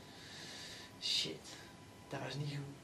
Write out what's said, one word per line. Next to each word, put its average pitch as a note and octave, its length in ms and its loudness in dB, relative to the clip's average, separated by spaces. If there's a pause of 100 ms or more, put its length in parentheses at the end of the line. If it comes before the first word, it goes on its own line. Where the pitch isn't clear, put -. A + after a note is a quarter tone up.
(1000)
"Shit, - 460 6 (600)
dat C3+ 140 0
was C3 120 0
niet C#3+ 140 4
goed." C#3+ 340 0